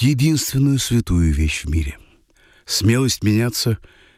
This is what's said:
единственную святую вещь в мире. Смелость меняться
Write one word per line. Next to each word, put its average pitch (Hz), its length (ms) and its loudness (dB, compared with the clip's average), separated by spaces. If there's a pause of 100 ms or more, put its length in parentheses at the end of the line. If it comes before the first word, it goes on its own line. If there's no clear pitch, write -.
единственную 139 760 2
святую 87 540 0
вещь 76 320 -2
в 73 60 -10
мире. 73 280 -4 (640)
Смелость 120 580 0
меняться 113 560 0 (400)